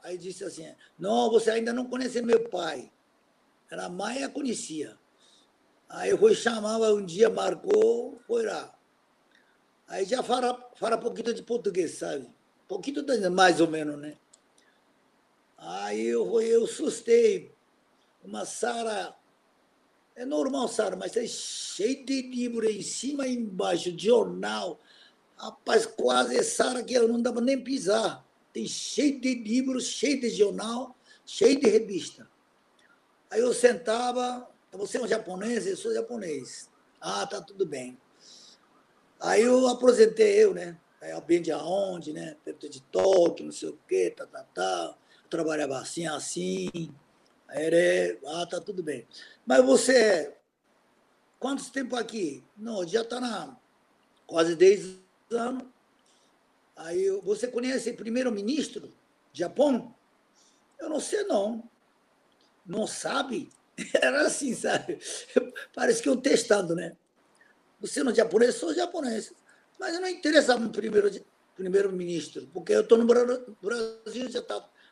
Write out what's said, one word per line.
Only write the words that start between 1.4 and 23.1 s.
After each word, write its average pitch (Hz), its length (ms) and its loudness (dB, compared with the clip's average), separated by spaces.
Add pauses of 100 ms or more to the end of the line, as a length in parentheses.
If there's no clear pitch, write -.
ainda 233 220 -2
não 247 140 -4
conhece 247 340 -4
meu 226 280 2
pai." 160 420 -6 (800)
Era 175 140 -8
a 180 40 -10
mãe, 214 340 -6
a 262 60 -6
conhecia. 202 680 -8 (920)
Aí 180 220 -4
eu 196 60 4
fui, 202 180 6
chamava 220 580 0
um 202 120 -2
dia, 190 240 4
marcou, 214 1000 2
foi - 180 0
lá. 156 280 -8 (1120)
Aí 185 180 -4
já 240 180 -2
fala, 247 360 0 (160)
fala 214 220 -2
pouquinho 220 360 -4
de 196 100 -10
português, 185 540 -2
sabe? 151 320 -8 (380)
Pouquinho 277 360 -6
de, 214 260 0
mais 180 320 6
ou 165 80 6
menos, 147 300 -6
né? 151 180 -14 (1400)
Aí 104 500 -6
eu 233 220 0
fui, 226 160 2
eu 226 220 4
sustei 233 840 2 (720)
uma 202 220 -8
sara, 226 680 -4 (1000)
é 247 100 -10
normal 277 420 -2
sara, 190 280 -2
mas 185 180 -8
tem 226 140 -2
cheio - 800 -6
de 269 180 -2
livro 240 460 -2
em 208 120 -4
cima 277 460 -6